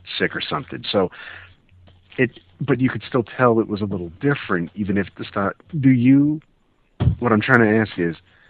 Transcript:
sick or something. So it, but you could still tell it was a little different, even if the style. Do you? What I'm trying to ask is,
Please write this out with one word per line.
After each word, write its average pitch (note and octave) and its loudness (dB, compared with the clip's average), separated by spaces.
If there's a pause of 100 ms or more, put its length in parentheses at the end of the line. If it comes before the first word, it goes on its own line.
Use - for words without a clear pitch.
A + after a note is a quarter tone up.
(180)
sick F2+ -4
or D#2+ -8
something. D2 -10
So F#2+ 0 (1040)
it, B2+ 0 (300)
but C3+ 0
you B2+ 0
could A2+ -8
still B2 -2
tell A#2 2
it G#2 -2
was G2+ -6
a G#2+ -2
little F#2+ -8 (120)
different, G2+ -2
even G2 -4
if G2 -2 (100)
the - -12
style. G2 -4 (300)
Do C3 4
you? C#3 4 (800)
What A#2+ 2
I'm G#2+ 4
trying B2+ 4
to A2 4
ask A2 0
is, E2+ -2 (340)